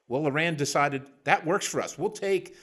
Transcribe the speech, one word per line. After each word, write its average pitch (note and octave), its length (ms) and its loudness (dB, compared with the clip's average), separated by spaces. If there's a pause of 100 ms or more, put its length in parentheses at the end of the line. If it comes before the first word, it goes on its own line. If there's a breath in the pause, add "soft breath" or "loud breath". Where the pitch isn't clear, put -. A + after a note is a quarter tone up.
Well, C#3+ 200 0
Iran D#3+ 280 2
decided, C#3 480 0 (220)
"That E3+ 200 2
works F3+ 220 0
for - 140 -2
us. - 180 -6
We'll F3+ 120 0
take G3 520 -2